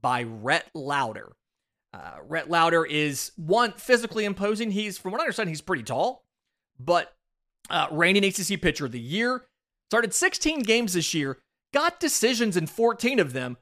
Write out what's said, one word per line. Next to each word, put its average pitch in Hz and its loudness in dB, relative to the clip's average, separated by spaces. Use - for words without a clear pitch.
by 123 0
Rhett 113 -2
Lauder. 135 -4
Uh, 80 -16
Rhett 156 -6
Lauder 165 4
is, 147 -2
one, 202 2
physically 220 2
imposing. 208 -2
He's, 202 -4
from 185 -8
what 240 -4
I 330 -2
understand, 220 -2
he's 156 -6
pretty 165 -4
tall, 147 -4
but, 165 0
uh, 156 2
reigning 175 4
A 196 2
C 185 -6
C 185 -2
pitcher 151 0
of 120 -6
the 123 -8
year. 226 -2
Started 233 0
sixteen 320 0
games 226 2
this 170 0
year, 139 -2
got 330 0
decisions 233 2
in 160 0
fourteen 233 0
of 151 2
them, 127 -6